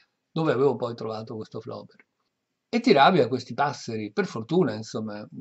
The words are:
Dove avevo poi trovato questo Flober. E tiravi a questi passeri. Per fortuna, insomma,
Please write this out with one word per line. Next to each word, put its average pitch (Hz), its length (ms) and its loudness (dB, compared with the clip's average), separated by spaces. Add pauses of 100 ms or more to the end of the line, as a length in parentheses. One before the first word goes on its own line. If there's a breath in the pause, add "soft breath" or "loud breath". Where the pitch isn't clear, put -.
(300 soft breath)
Dove 160 220 0
avevo 127 240 2
poi 117 180 -6
trovato 113 420 -10
questo 110 240 -12
Flober. 107 360 -14 (720)
E 240 120 -2
tiravi 170 400 6
a 117 80 4
questi 123 260 -6
passeri. 117 580 -4
Per 202 140 -2
fortuna, 127 480 0
insomma, 107 520 -8 (140)